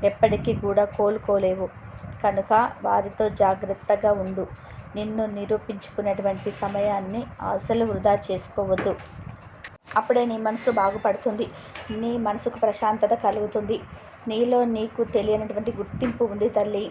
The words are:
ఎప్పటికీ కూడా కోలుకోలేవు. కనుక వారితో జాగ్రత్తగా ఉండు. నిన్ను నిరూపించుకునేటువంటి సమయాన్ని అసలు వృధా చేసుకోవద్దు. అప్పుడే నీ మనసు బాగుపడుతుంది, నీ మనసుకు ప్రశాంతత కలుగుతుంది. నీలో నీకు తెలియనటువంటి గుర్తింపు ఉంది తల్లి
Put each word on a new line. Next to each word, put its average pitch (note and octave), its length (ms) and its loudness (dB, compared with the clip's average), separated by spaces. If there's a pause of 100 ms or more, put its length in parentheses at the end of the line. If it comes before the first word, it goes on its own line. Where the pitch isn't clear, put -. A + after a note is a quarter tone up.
ఎప్పటికీ G#3+ 480 2
కూడా G3+ 320 2
కోలుకోలేవు. G3+ 800 0 (520)
కనుక G3 340 0 (280)
వారితో G3+ 520 0
జాగ్రత్తగా G3 760 2
ఉండు. F#3+ 340 -2 (480)
నిన్ను G#3+ 340 -4
నిరూపించుకునేటువంటి G3+ 1200 -2
సమయాన్ని G3+ 720 -2 (240)
అసలు A3 400 0
వృధా G3+ 320 4
చేసుకోవద్దు. F#3+ 760 0 (1000)
అప్పుడే A#3+ 300 4
నీ A3+ 120 -2
మనసు A3 340 0
బాగుపడుతుంది, G#3+ 760 2 (460)
నీ A3+ 260 -2
మనసుకు A3 420 -2
ప్రశాంతత G#3+ 540 2
కలుగుతుంది. G#3 640 0 (500)
నీలో A#3+ 380 4
నీకు A3+ 380 -2
తెలియనటువంటి G#3+ 680 0
గుర్తింపు A3+ 520 -2
ఉంది G#3 260 0
తల్లి G#3 420 0